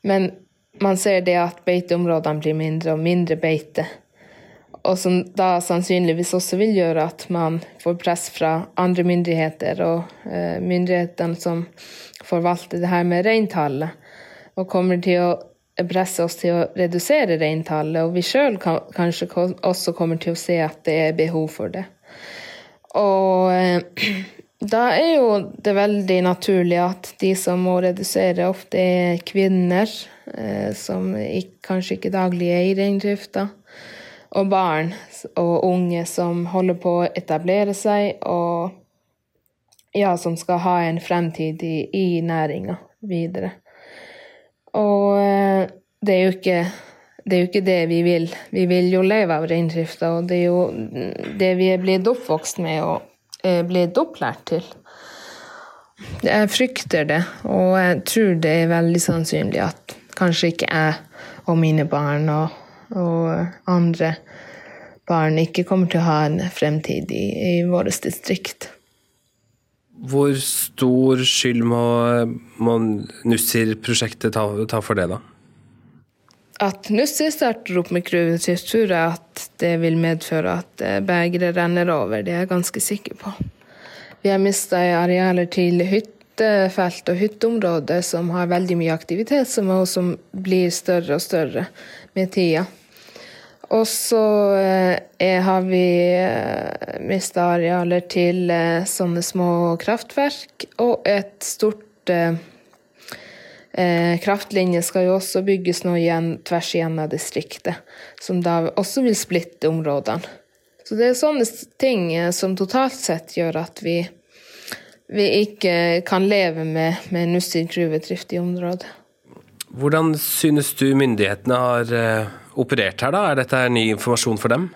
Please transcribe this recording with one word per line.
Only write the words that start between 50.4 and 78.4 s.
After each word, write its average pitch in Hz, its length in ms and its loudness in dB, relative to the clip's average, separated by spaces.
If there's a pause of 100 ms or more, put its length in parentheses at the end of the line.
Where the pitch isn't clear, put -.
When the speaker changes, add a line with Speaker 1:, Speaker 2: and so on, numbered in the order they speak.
Speaker 1:
jo 180 140 2 (760)
det 185 220 2
vi 185 140 4
er 180 100 0
blitt 190 240 2
oppvokst 185 560 -2
med 156 200 -2
og, 165 180 -2 (420)
eh, 180 240 2
blitt 180 320 2
opplært 151 540 -4
til. 165 100 -2 (1600)
Jeg 208 240 4
frykter 254 560 -2
det, 151 160 0 (240)
og 185 320 2
jeg 180 320 2
tror 202 320 4
det 156 100 2 (120)
er 165 80 2
veldig 170 300 2
sannsynlig - 600 -2
at - 340 -6 (220)
kanskje 170 360 2
ikke - 160 -6
jeg 156 260 0 (540)
og 165 120 2
mine 156 280 2
barn 147 400 0
og, 156 260 -2 (420)
og 170 720 -2
andre 170 460 2 (920)
barn 156 320 2
ikke 165 260 0
kommer 185 240 2
til 170 100 2
å 170 60 2
ha 151 180 2
en 156 140 0 (140)
fremtid - 600 -2
i, - 120 -4 (260)
i - 20 2 (160)
vårt 180 360 0
distrikt. - 640 -6 (1400)
Speaker 2:
Hvor 143 320 4
stor 127 800 2
skyld 120 480 2
må, 120 160 2 (720)
må 117 200 2 (520)
Nussir-prosjektet 110 1040 0
ta, 107 140 0 (220)
ta 110 120 -2
for 104 160 0
det, 87 140 0
da? 98 100 -6 (1400)
Speaker 1:
At 196 320 -4
Nussir 294 400 0
starter 226 480 -2
opp 170 120 -6
med 175 120 -2
gruvedrift, 170 640 0